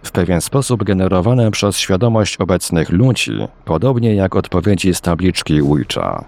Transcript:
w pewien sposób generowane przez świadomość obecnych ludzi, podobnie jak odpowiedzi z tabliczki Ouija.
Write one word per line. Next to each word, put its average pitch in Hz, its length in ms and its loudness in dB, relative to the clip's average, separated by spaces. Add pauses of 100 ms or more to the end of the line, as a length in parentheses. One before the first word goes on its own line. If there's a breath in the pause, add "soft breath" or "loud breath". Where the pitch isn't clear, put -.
w - 100 -16
pewien 85 280 0
sposób 123 440 -2
generowane 95 640 2
przez 101 280 -2
świadomość 113 580 0
obecnych 87 540 0
ludzi, 101 420 2 (320)
podobnie 113 500 0
jak 95 220 0
odpowiedzi 92 580 0
z - 60 -6
tabliczki 85 640 0
Ouija. 50 640 -2